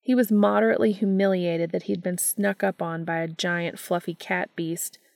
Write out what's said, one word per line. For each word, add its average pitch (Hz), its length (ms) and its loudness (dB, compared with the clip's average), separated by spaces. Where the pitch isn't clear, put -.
He 254 160 2
was 226 160 4
moderately 208 580 4
humiliated 190 800 0
that 180 140 -4
he'd 190 180 -4
been 180 160 -4
snuck 202 460 -2
up 190 180 -2
on 165 220 -6
by 165 140 -2
a 165 100 -2
giant 170 500 -4
fluffy 175 360 -4
cat - 420 -6
beast 165 420 -6